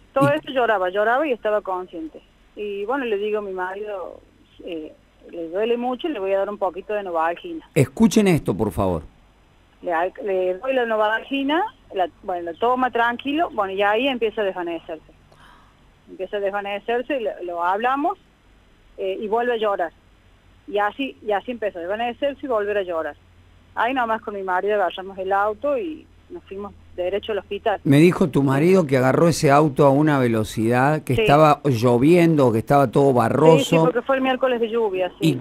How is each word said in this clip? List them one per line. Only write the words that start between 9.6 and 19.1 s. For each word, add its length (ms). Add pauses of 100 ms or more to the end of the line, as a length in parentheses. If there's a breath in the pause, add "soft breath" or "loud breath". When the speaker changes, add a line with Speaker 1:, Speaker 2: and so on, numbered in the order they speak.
Speaker 1:
Le, 100 (320)
le 360
doy 160
la 100
Novalgina, 760 (320)
la, 120 (140)
bueno, 300
la 80
toma 320
tranquilo, 600
bueno, 220
y 80
ahí 260
empieza 340
a 40
desvanecerse. 680 (960 soft breath)
Empieza 300
a 20
desvanecerse, 800
lo, 120 (120)
lo 200
hablamos, 560 (760)
eh, 220